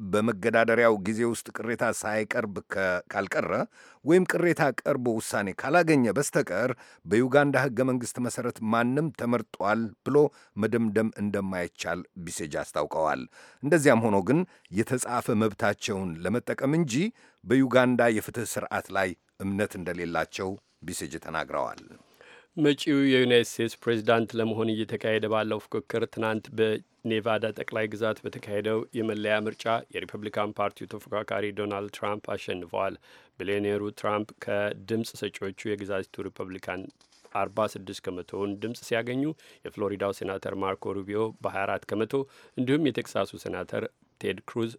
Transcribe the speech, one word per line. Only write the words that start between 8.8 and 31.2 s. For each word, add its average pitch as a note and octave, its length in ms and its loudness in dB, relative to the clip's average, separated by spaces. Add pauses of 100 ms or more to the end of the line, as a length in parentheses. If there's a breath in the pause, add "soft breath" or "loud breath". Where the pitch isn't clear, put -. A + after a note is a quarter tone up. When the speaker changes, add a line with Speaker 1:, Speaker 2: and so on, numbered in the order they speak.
Speaker 1:
ተመርጧል A2+ 720 0 (200)
ብሎ C3 140 2 (400 soft breath)
መደምደም A2 640 2
እንደማይቻል F#2+ 840 -2 (160)
ቢሴጅ D#2+ 380 -8
አስታውቀዋል። D2+ 680 -2 (400 loud breath)
እንደዚያም C#3 420 6
ሆኖ G#2 180 4
ግን B2 180 4 (300 soft breath)
የተጻፈ A#2 560 -2 (100)
መብታቸውን G#2 840 0
ለመጠቀም A#2+ 540 0
እንጂ D#3 200 2 (500 soft breath)
በዩጋንዳ B2 640 6
የፍትሕ A2 380 -2
ሥርዓት - 420 -4
ላይ F#2+ 200 0 (300)
እምነት G2 340 -2
እንደሌላቸው F2 760 -4 (320)
ቢሴጅ E2 380 -8
ተናግረዋል። D2 640 -4 (720 loud breath)
Speaker 2:
መጪው D3 440 2
የዩናይት B2+ 460 6
ስቴትስ A#2 300 -2
ፕሬዚዳንት A2+ 560 2
ለመሆን A2+ 360 0
እየተካሄደ A2 580 0
ባለው G#2+ 340 0
ፉክክር A2 460 -4
ትናንት A2 460 -2
በኔቫዳ A2 1000 0
ጠቅላይ A2 360 -4
ግዛት G#2+ 320 -2
በተካሄደው G#2 580 -2 (160)
የመለያ A2 460 0
ምርጫ G#2+ 240 -6 (260)
የሪፐብሊካን G#2 640 -6
ፓርቲው G2+ 340 -4
ተፎካካሪ G#2 640 -6